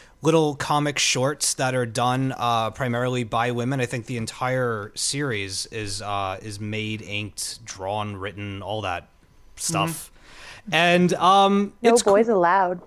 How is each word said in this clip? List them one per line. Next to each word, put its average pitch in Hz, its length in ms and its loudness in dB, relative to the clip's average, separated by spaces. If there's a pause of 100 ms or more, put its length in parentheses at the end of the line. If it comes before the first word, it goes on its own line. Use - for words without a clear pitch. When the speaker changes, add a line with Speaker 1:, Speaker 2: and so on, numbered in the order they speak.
(200)
Speaker 1:
little 151 360 4
comic 147 420 0
shorts - 560 0
that 127 220 0
are 123 100 0
done, 127 500 0
uh, 113 360 0
primarily 123 500 -2
by 120 300 0
women. 123 280 -2
I 120 60 0
think 120 200 -6
the 127 100 -8
entire 117 800 -2
series 104 720 -4
is, 104 360 -8
uh, 98 400 -4
is 104 160 -10
made, 107 440 -6
inked, - 640 -10
drawn, 101 520 -6
written, 98 440 -10
all 104 220 -6
that 87 240 -6 (480)
stuff. 170 560 -4 (560)
Speaker 2:
Mm-hmm. 196 80 -4
Speaker 1:
And, 175 400 6
um, 196 580 4 (100)
Speaker 3:
No 233 100 6
Speaker 1:
it's 233 100 6
Speaker 3:
boys 208 240 6
Speaker 1:
cool. 233 100 2
Speaker 3:
allowed. 180 500 2